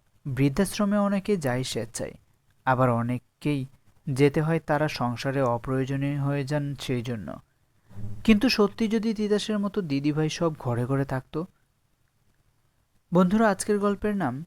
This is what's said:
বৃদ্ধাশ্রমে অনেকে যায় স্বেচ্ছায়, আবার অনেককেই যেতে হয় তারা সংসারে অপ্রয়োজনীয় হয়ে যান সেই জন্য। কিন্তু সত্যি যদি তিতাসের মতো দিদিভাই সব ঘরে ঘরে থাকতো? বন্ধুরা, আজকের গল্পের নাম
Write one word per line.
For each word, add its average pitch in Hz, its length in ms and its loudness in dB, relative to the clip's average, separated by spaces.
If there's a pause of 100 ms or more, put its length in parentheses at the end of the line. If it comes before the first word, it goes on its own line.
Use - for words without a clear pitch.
(260)
বৃদ্ধাশ্রমে 185 720 2
অনেকে 202 380 0
যায় 131 280 -2
স্বেচ্ছায়, - 480 -6 (520)
আবার 127 260 4
অনেককেই 123 760 -2 (420)
যেতে 143 340 4
হয় 160 180 0
তারা 151 280 0
সংসারে 135 540 -2
অপ্রয়োজনীয় 135 760 0
হয়ে 139 240 0
যান 143 300 -2
সেই 123 280 -4
জন্য। 110 380 -8 (840)
কিন্তু 220 240 6
সত্যি 220 400 0
যদি 220 260 0
তিতাসের 208 440 0
মতো 202 240 -2
দিদিভাই 151 460 0
সব 160 300 -2
ঘরে 120 280 -2
ঘরে 135 180 0
থাকতো? 147 420 -6 (1700)
বন্ধুরা, 202 360 4
আজকের 208 280 0
গল্পের 202 380 -2
নাম 147 300 -4